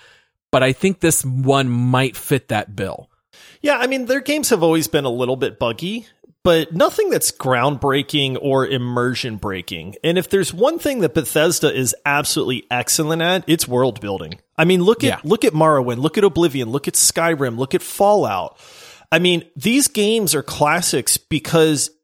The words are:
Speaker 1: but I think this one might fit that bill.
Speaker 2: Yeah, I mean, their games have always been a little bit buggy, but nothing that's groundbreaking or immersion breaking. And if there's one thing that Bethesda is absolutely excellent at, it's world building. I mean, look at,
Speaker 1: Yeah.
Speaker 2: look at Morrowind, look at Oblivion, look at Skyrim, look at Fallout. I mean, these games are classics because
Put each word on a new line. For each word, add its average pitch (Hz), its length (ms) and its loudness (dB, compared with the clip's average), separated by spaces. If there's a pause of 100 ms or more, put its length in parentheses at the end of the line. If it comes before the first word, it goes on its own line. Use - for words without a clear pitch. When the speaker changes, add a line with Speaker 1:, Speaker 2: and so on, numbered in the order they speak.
(520)
Speaker 1:
but 127 120 4
I 131 100 2
think 190 260 -2
this 165 260 2
one 131 440 2
might 127 480 0
fit - 320 -4
that 104 260 -4
bill. 95 340 -8 (520)
Speaker 2:
Yeah, 285 160 2
I 247 100 0
mean, 262 180 -2
their 262 160 0
games 285 280 -2
have 190 140 2
always 160 240 2
been 143 180 0
a 127 40 0
little 123 280 0
bit 123 200 -4
buggy, 175 480 -4 (380)
but 165 320 2
nothing 359 340 0
that's 196 220 0
groundbreaking 135 1080 0
or 135 280 0
immersion 123 680 -2
breaking. 95 680 -8
And 170 140 0
if 180 120 -4
there's 190 240 0
one 262 240 0
thing 277 220 -4
that 165 160 0
Bethesda 160 580 0
is 127 220 -2 (100)
absolutely 143 640 -2
excellent 156 540 -2
at, 180 240 0
it's 160 200 0
world 123 320 0
building. 92 400 -8 (160)
I 160 100 2
mean, 180 180 4
look 220 200 4
at, - 40 2
Speaker 1:
Yeah. - 160 -2
Speaker 2:
look 202 200 2
at 220 100 2
Morrowind, 139 480 2
look 156 180 0
at 202 40 4
Oblivion, 143 460 0
look 139 180 -4
at 175 60 -6
Skyrim, 139 640 0
look 131 160 -4
at 185 80 0
Fallout. 139 760 0 (540)
I 160 60 2
mean, 175 260 2 (120)
these 233 320 2
games 208 480 0
are 135 80 -2
classics 151 720 0
because 156 720 0 (140)